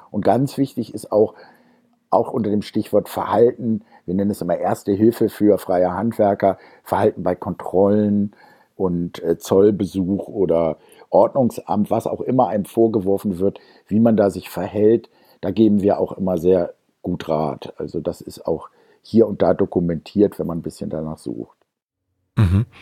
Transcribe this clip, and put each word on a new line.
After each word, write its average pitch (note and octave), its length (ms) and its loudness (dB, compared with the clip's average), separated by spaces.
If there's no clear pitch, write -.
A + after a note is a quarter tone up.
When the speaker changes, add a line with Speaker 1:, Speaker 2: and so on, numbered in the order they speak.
Speaker 1:
Und G#2 160 -4
ganz B2 320 0
wichtig C3 380 -4
ist - 160 -14
auch, G#2+ 240 2
auch A2 220 0
unter G#2+ 180 -2
dem G2+ 140 0
Stichwort - 440 -2
Verhalten, A2+ 760 0
wir F2+ 100 -4
nennen G2+ 160 0
es - 100 -8
immer F2 160 -2
Erste F#2+ 360 -4
Hilfe A2 360 2
für G#2 300 2
freie F2+ 340 0
Handwerker, G2+ 640 0
Verhalten G2 380 0
bei F2+ 140 -2
Kontrollen G2+ 960 0
und, F2 460 -4
äh, E2+ 140 0
Zollbesuch G2 920 2
oder E2 500 0
Ordnungsamt, G#2 800 0
was A2+ 180 -2
auch F#2+ 140 -6
immer - 260 0
einem F#2+ 180 -2
vorgeworfen G2 720 0
wird, F#2+ 200 -2
wie G#2 120 0
man A2+ 160 4
da G2+ 140 4
sich F2+ 200 -6
verhält, G#2 600 0
da F#2+ 100 -2
geben G#2 300 4
wir G2 180 2
auch F#2 140 -2
immer F#2 240 -2
sehr F2+ 380 2
gut F2+ 260 -6
Rat. D2+ 500 -4
Also D#2 220 -8
das E2 220 -8
ist - 240 -16
auch D#2+ 240 -4
hier A2 260 4
und G#2 140 -8
da F2+ 120 4
dokumentiert, F2+ 840 0
wenn - 80 -6
man E2+ 120 -6
ein D#2 40 -10
bisschen - 260 -10
danach D#2 280 -8
sucht. A1+ 400 -12
Speaker 2:
Mhm. G2 280 2